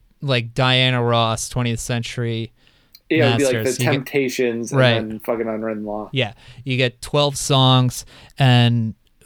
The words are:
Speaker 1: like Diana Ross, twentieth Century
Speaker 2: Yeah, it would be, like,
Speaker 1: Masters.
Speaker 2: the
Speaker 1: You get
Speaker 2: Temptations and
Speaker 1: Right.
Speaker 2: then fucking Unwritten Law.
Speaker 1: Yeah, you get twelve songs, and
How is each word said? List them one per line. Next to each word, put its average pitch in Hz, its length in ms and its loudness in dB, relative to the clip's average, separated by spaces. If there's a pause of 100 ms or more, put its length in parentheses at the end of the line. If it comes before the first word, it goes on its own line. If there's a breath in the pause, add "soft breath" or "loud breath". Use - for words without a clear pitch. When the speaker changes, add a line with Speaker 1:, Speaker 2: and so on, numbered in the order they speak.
(220)
Speaker 1:
like 120 340 -2
Diana 127 480 2
Ross, 117 440 0
twentieth 120 320 -4
Century 117 720 -6 (580 soft breath)
Speaker 2:
Yeah, 156 180 4
it - 40 4
would 117 60 2
be, 143 80 2
like, 131 120 2
Speaker 1:
Masters. 110 200 -2
Speaker 2:
the 127 60 -2
Speaker 1:
You 120 60 2
get - 60 2
Speaker 2:
Temptations 127 760 -2
and 135 100 0
Speaker 1:
Right. 123 140 4
Speaker 2:
then 110 240 -6
fucking 113 280 -4
Unwritten 110 380 -6
Law. 104 260 -8
Speaker 1:
Yeah, 120 220 -4 (300 loud breath)
you 131 140 -4
get 123 240 -2
twelve 143 360 -2
songs, 131 680 2 (360 loud breath)
and 120 560 4 (300)